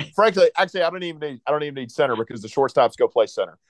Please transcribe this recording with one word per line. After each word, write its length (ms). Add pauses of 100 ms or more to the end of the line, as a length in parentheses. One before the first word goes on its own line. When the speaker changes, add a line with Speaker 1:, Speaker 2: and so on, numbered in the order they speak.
Speaker 1:
<laughs> 160
Speaker 2:
Frankly, 400
actually, 260
I 80
don't 120
even 180
need, 260
I 40
don't 120
even 120
need 160
center 260
because 240
the 80
shortstops 480
go 120
play 180
center. 320 (100)